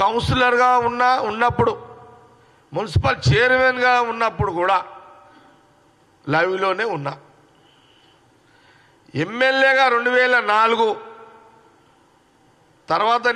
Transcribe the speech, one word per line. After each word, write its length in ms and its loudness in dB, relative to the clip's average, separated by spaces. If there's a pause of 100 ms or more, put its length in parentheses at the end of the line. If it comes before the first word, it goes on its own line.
కౌన్సిలర్గా 720 2 (180)
ఉన్నా, 220 0 (200)
ఉన్నప్పుడు, 420 0 (1000)
మున్సిపల్ 560 -2
చైర్మన్గా 640 2 (180)
ఉన్నప్పుడు 480 -4
కూడా 180 2 (1500)
లైవ్లోనే 600 -2 (100)
ఉన్నా. 160 -8 (2000)
ఎమ్మెల్యేగా 600 2 (100)
రెండు 240 -2
వేల 180 2 (180)
నాలుగు 340 2 (2000)
తర్వాత, 480 0